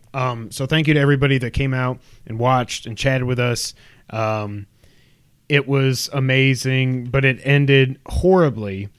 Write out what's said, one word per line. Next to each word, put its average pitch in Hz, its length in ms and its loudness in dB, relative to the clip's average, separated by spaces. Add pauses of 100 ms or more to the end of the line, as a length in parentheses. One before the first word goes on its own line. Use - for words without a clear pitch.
(140)
Um, 123 360 -6
so - 140 -8
thank 156 240 2
you 156 60 6
to 147 60 4
everybody 139 360 4
that 123 140 -4
came 135 240 -2
out 127 240 -2 (260)
and 110 140 -10
watched 123 480 0
and 113 100 -10
chatted 131 300 0
with 123 120 -2
us. 123 360 -2 (340)
Um, 107 580 -6 (800)
it 143 220 0
was 135 460 0
amazing, 131 960 0
but 135 160 0
it 127 160 0
ended 139 640 4
horribly. 110 840 0 (100)